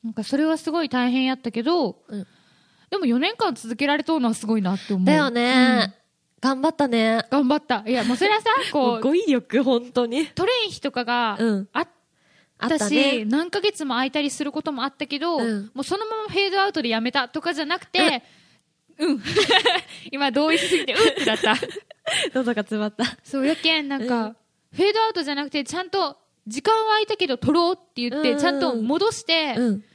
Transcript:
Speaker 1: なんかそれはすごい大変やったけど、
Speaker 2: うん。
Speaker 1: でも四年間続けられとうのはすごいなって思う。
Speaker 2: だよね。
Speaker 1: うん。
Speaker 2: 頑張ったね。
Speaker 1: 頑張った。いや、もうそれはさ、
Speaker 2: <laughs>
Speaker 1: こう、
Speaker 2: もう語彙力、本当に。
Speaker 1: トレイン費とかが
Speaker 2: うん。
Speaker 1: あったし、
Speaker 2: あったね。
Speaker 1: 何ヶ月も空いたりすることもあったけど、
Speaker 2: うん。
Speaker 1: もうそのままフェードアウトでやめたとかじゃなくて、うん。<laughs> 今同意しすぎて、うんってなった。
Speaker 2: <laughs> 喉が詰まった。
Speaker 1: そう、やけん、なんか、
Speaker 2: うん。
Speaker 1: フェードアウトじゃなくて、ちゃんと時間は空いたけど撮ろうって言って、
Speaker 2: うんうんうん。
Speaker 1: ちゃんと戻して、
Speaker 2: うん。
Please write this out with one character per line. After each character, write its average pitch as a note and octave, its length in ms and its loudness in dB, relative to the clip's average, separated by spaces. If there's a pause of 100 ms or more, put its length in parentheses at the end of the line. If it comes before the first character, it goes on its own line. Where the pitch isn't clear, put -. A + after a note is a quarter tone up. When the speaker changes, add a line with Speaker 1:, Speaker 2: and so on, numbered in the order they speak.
Speaker 1:
な A3+ 80 -8
ん - 20 -14
か A3 100 -6
そ C#4 140 -2
れ D4+ 80 2
は D#4+ 120 0
す D#4+ 140 -6
ご E4 140 0
い B3 40 -8
大 B3 220 0
変 C4 140 2
や C4 80 0
っ C4 40 -4
た B3 140 -6
け A3+ 120 -4
ど、 D4+ 340 0 (100)
Speaker 2:
う G#3 100 -10
ん。 F#3+ 100 -10 (600)
Speaker 1:
で G4 80 -4
も F#4 80 -2
四 A#3+ 140 2
年 G4 160 0
間 F#4+ 180 0
続 A3+ 220 -8
け C#4+ 120 0
ら D4 100 2
れ D4+ 80 -2
と D#4+ 100 0
う D#4 60 0
の A#3+ 80 2
は A3 60 0
す - 100 -10
ご A3 120 2
い G#3 40 0
な F#3 140 0
っ - 120 -10
て G#3 60 -2
思 F#3 100 0
う。 - 20 4
Speaker 2:
だ D4 100 6
よ C#4+ 140 2
ね。 B3 540 4
Speaker 1:
う - 40 0
ん。 G3 60 -10 (460)
Speaker 2:
頑 C4 220 0
張 D4+ 80 2
っ D#4+ 60 -4
た C#4+ 120 2
ね。 A3+ 420 2
Speaker 1:
頑 C#4 200 4
張 D4+ 80 2
っ D4 80 -6
た。 G#3+ 200 -2
い A3 60 -2
や、 A#3+ 140 0
も A#3+ 80 0
う B3 40 -2
そ - 60 2
れ G4+ 60 4
は G#4+ 100 2
さ、 A4 80 -2 (120)
Speaker 2:
<laughs> - 120 -4
Speaker 1:
こ D4 80 2
う、 B3+ 60 4
Speaker 2:
も A#3+ 140 2
う - 20 -4
語 C4+ 140 2
彙 G#4 120 2
力、 B3+ 360 2
本 B3 280 2
当 B3 140 0
に。 C4+ 220 -2
Speaker 1:
ト - 180 -4
レ A#4 60 2 (120)
イ G#4 40 -2
ン - 20 -6
費 - 100 -12
と C#4 140 -6
か B3 100 -4
が A3+ 340 -2
Speaker 2:
う A3+ 140 2
ん。 G3 220 -2
Speaker 1:
あ D4+ 80 -2
っ F4 40 -2
た - 40 -20
し、 - 20 -20 (680)
Speaker 2:
あ D#4 160 0
っ - 20 -2
た G#3 120 0
ね。 B3+ 360 2
Speaker 1:
何 D4+ 240 0
ヶ G4+ 100 -4
月 G4 240 -2
も C4 120 -4
空 B3+ 100 0
い C#4 60 -4
た D4+ 100 -2
り C#4+ 80 0
す - 160 -8
る C#4+ 80 -6
こ D#4 80 -4
と D#4 100 -4
も B3+ 120 -4
あ - 20 -2
っ C#4 100 -6
た C#4+ 120 -8
け C#4+ 120 -6
ど、 E4 200 0
Speaker 2:
う - 20 0
ん。 A3 320 -4
Speaker 1:
も C4+ 80 -8
う - 20 -4
そ F#4+ 140 -2
の G#4+ 80 -4
ま A4 180 -6
ま G#4+ 60 -8
フ - 80 -8
ェ G4 100 0
ー F4+ 40 -2
ド G4 100 0
ア G4 60 2
ウ G4+ 40 -2
ト D#4+ 100 -4
で A#3+ 60 -4
や A3+ 140 0
め A#3+ 100 -2
た B3+ 160 -2
と D4+ 140 -8
か E4+ 120 -4
じ D4 80 -4
ゃ D4 40 -2
な E4+ 120 -2
く - 80 -10
て、 E4 380 0 (760)
う D#4 140 2
ん。 A3 80 -2 (420)
<laughs> - 480 -2
今 C#4 200 -2
同 D4+ 220 2
意 E4+ 40 2
し - 100 -2
す F#4 100 2
ぎ D4 80 -2
て、 A#3 80 -4
う - 20 -2
ん A4 140 6
っ C#4 60 0
て D#4 100 -2
な A3 100 2
っ - 20 -8
た。 A#3 180 2 (400)
Speaker 2:
<laughs> D#5+ 380 -4
喉 A#3+ 200 0
が G#3 80 -2
詰 G#3+ 180 -4
ま G#3+ 80 -2
っ G#3 40 -4
た。 A#3 120 -4 (200)
Speaker 1:
そ C4+ 180 -6
う、 C4 40 0
や D#4 120 2
け D#4+ 240 2
ん、 C#4 80 -8
な C#4 100 -4
ん A#3 80 -6
か、 A#3 180 0
Speaker 2:
う - 40 -8
ん。 A#3 80 -16 (360)
Speaker 1:
フ D#4+ 100 0
ェ G4+ 80 4
ー - 20 -2
ド A4 80 0
ア A4 80 2
ウ G#4+ 40 -6
ト F4 100 -4
じ C#4+ 80 -6
ゃ C#4+ 40 -4
な C#4+ 80 -4
く C#4 60 -8
て、 C#4+ 160 -4
ち D4+ 100 -10
ゃ F#4 80 -4
ん F4+ 60 -10
と E4+ 280 -2 (300)
時 A3+ 140 -8
間 A4 120 2
は A4 120 2
空 G#4+ 160 2
い G#4 60 0
た G#4+ 100 -6
け - 100 -2
ど B3+ 100 -2
撮 C4+ 140 0
ろ E4+ 200 4
う - 20 0
っ - 20 0
て - 260 -12
言 A#3+ 60 -2
っ A3+ 40 -4
て、 C#4 60 -4
Speaker 2:
う D4+ 40 -2
ん D#4 40 0
う - 40 4
ん A#3+ 40 2
う - 40 2
ん。 - 20 -2
Speaker 1:
ち C#4+ 80 2
ゃ - 60 4
ん - 80 -2
と D#4+ 140 0
戻 D4+ 360 0
し - 140 -10
て、 D#4 320 0
Speaker 2:
う A#3+ 140 2
ん。 G3+ 120 -2 (120)